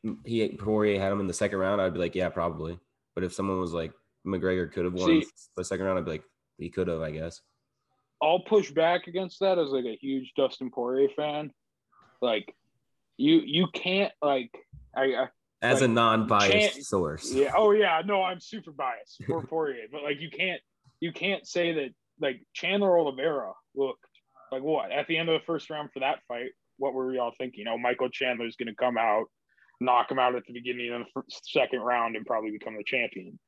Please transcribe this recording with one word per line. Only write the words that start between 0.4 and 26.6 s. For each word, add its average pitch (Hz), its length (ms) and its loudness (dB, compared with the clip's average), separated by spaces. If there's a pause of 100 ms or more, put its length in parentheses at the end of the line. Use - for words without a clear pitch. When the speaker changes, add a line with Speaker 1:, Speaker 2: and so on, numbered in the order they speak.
Speaker 1:
Poirier 104 500 2
had 98 120 0
him 101 80 -2
in 98 80 -2
the 87 60 -4
second 101 260 -2
round, 98 220 0
I'd 90 120 0
be 87 60 -4
like, 87 160 -2
"Yeah, 90 140 0
probably." 85 500 -6 (340)
But 92 120 -4
if 85 80 -6
someone 98 260 -2
was 85 140 -4
like, 80 180 -4 (340)
"McGregor 92 460 0
could 90 140 -2
have 90 80 -2
won 90 280 4
Speaker 2:
See, - 60 -4 (300)
Speaker 1:
the - 80 -6
second 95 200 -4
round," 92 140 0
I'd 80 60 -4
be 82 60 -4
like, 78 120 -8 (340)
"He 85 120 -10
could 92 180 -2
have, 82 140 -2
I 78 100 -4
guess." 80 300 -10 (800)
Speaker 2:
I'll 165 180 4
push 208 320 2
back 165 360 2
against 175 340 -6
that 185 180 2
as, 143 120 0
like, 131 120 0
a 110 140 -8
huge 135 400 -6
Dustin 131 340 0
Poirier 131 420 2
fan. 151 380 -4 (720)
Like, 113 340 0 (600)
you, 156 280 6
you 165 280 2
can't, 185 480 0
like, 135 300 2 (440)
I, 135 180 2
I 127 140 0 (340)
Speaker 1:
As 127 200 4
a 131 60 6
Speaker 2:
like, 117 80 2
Speaker 1:
non-biased 110 580 6
Speaker 2:
can't 208 320 2
Speaker 1:
source. 82 480 -2
Speaker 2:
Yeah. 139 200 4
Oh, 208 180 6
yeah. 185 340 4
No, 196 180 2
I'm 185 160 -4
super 165 320 -14
biased 127 560 -8
for 160 140 -2
Speaker 1:
<laughs> - 60 -10
Speaker 2:
Poirier, 135 440 -4
but, 147 120 -10
like, 147 180 -4
you 165 80 -10
can't, 180 320 -4 (400)
you 170 100 -2
can't 185 340 -4
say 170 280 0
that, 139 160 -2 (320)
like, 131 180 0 (140)
Chandler 190 440 2
Oliveira 139 540 0 (240)
looked 135 300 -2 (480)
like 131 100 -4
what? 139 300 -2
At 143 140 -2
the 165 100 0
end 165 100 -2
of 160 100 2
the - 80 -14
first 160 240 -4
round 151 220 -8
for 135 80 -12
that 135 200 -2 (100)
fight, 120 220 -8 (260)